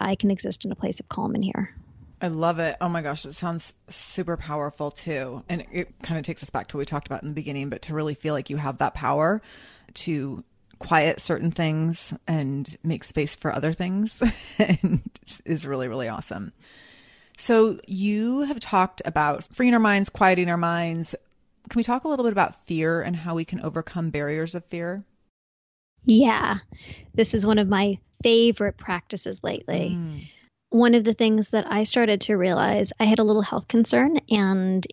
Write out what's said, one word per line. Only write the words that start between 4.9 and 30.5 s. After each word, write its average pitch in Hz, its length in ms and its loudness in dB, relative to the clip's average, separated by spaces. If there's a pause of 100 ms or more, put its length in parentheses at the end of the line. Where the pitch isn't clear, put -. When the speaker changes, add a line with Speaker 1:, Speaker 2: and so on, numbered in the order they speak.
Speaker 2:
too. 131 580 -8
And 170 120 -4
it, - 100 -16
it - 320 -8
kinda 165 200 -4
takes 165 200 -10
us - 80 -18
back - 180 -6
to - 80 -12
what 143 40 -4
we 139 60 -4
talked 147 200 -6
about - 160 -10
in 143 60 -10
the 151 80 -8
beginning, 143 340 -6
but - 120 -10
to 156 120 -10
really 151 200 -4
feel 151 200 -4
like 135 160 -6
you 139 60 -4
have 139 220 -6
that - 160 -2
power 151 460 0 (540)
to 139 480 -4 (380)
quiet 160 400 2
certain 170 300 -2
things 160 640 -2 (160)
and 139 560 -2
make 160 180 -2
space - 320 -4
for - 180 -4
other 147 200 -2
things 185 480 -4 (200)
<laughs> - 180 -10
and 180 420 2 (440)
is 151 220 -4
really, 131 220 -4
really 117 200 -4
awesome. - 440 -10 (840)
So 220 500 4
you 208 560 0
have 277 180 -4
talked - 440 0
about 151 400 0
freeing 247 300 2
our 226 60 6
minds, 202 280 4
quieting 180 400 4
our 170 80 2
minds. 170 580 -2 (540)
Can - 100 -2
we 233 60 2
talk 247 200 -2
a 320 40 -2
little 269 160 0
bit 226 80 4
about 190 340 0
fear 165 360 0
and 175 140 -4
how 165 200 -6
we 165 80 -2
can - 160 -8
overcome 165 500 -4
barriers 151 460 -4
of 170 100 -10
fear? 175 380 -8 (1000)
Speaker 1:
Yeah. 220 540 6 (560)
This 226 200 2
is 202 120 2
one 220 120 6
of 202 100 4
my 196 300 2 (240)
favorite 233 540 4
practices 185 640 -8
lately. - 540 -4
Speaker 2:
Mm. 160 320 -8 (420)